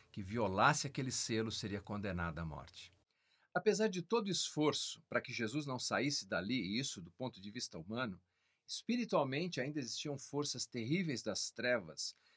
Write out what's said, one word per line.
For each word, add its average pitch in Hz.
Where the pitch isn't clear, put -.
que 110
violasse 107
aquele 135
selo 113
seria 98
condenada 90
à 85
morte. 71
Apesar 214
de 185
todo 220
o 196
esforço -
para 120
que 120
Jesus 117
não 131
saísse 120
dali, 104
e 98
isso 135
do 165
ponto 123
de 101
vista 113
humano, 98
espiritualmente 175
ainda 147
existiam 139
forças 139
terríveis 127
das -
trevas 107